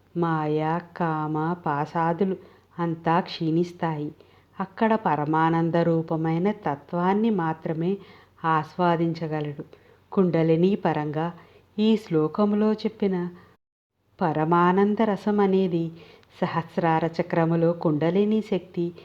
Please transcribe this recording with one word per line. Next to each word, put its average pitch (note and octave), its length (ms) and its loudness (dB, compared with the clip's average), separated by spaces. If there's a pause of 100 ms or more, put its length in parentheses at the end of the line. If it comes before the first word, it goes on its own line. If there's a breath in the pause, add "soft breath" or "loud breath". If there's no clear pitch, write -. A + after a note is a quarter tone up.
(180)
మాయా, D#3 640 0 (140)
కామ, D#3 580 -2
పాశాదులు E3 840 -2 (440 loud breath)
అంతా E3 400 0
క్షీణిస్తాయి. E3 920 -2 (460 soft breath)
అక్కడ A3 380 0
పరమానంద D#3+ 880 0
రూపమైన E3 680 0 (100)
తత్వాన్ని F3+ 680 0
మాత్రమే E3 680 -2 (480 loud breath)
ఆస్వాదించగలడు. D#3+ 1160 -2 (480 soft breath)
కుండలిని E3 640 2
పరంగా D#3 580 -2 (440 loud breath)
ఈ G#3+ 200 4
శ్లోకంలో G#3 760 0
చెప్పిన F#3+ 560 -2 (920 loud breath)
పరమానంద F3 840 2
రసం G#3 360 0
అనేది F#3 520 2 (500 loud breath)
సహస్రార E3 640 -2
చక్రములో E3 680 0
కుండలిని F3 680 0
శక్తి F3+ 440 -4 (200 loud breath)